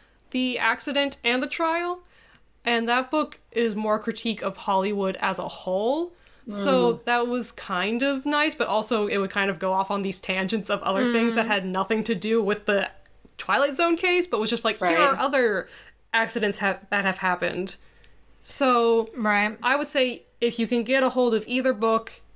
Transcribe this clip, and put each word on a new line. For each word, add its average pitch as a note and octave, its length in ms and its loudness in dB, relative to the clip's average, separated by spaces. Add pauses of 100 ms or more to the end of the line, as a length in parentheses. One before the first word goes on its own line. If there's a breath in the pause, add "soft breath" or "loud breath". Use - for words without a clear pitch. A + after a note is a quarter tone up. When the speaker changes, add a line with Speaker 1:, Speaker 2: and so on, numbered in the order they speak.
(300 loud breath)
Speaker 1:
the B3+ 280 -2
accident C4+ 680 0
and B3 180 2
the D4 40 -2
trial. E4+ 540 -2 (680 soft breath)
And A#3 200 0
that B3+ 240 0
book D4+ 300 -2 (100)
is A3+ 240 0
more G#3+ 240 0
critique A3 440 -4
of G3 160 -6
Hollywood G3 640 0
as F#3+ 160 0
a F3+ 100 -6
whole. A#3+ 640 -2 (360 soft breath)
So A#3+ 500 2
Speaker 2:
Mm. - 60 -18
Speaker 1:
that A#3+ 240 0
was A#3+ 220 -4
kind G3+ 520 -2
of C#4 240 -2
nice, D4 280 2
but - 140 -2
also G#3+ 380 0
it G3 100 -2
would G3 140 -2
kind G3 180 -2
of F3 100 -4
go F#3+ 140 0
off F#3+ 180 0
on G3 120 -2
these F#3+ 180 -4
tangents F#3+ 480 -2
of G3+ 140 -2
other G3+ 320 2
things A#3 200 2
that A3+ 120 2
Speaker 3:
Mm. - 20 -8
Speaker 1:
had G3+ 160 0
nothing F#3+ 400 0
to A3+ 100 0
do G#3+ 280 0
with G3+ 240 -2
the G3+ 240 2 (480)
Twilight C4+ 360 0
Zone E4+ 220 2
case, F4+ 300 2
but A3+ 120 -2
was A3 120 0
just A#3 160 0
like, G#3+ 120 -2
"Here F3+ 200 2
are C#4+ 140 4
Speaker 2:
Right. F#3+ 60 -2
Speaker 1:
other B3 500 0 (460 loud breath)
accidents A3 440 0
ha-, G3 180 0 (140)
that G3+ 160 0
have F#3 120 0
happened." F3+ 580 -2 (680 soft breath)
So A#3 720 2
Speaker 3:
Right. G#3+ 460 0
Speaker 1:
I B3 140 2
would D4 120 0
say B3+ 360 0 (160)
if A#3 180 0
you A3+ 80 2
can A#3+ 160 0
get C4 200 2
a C4 80 4
hold B3 240 2
of G#3+ 120 0
either B3+ 260 0
book, A3 400 0 (240)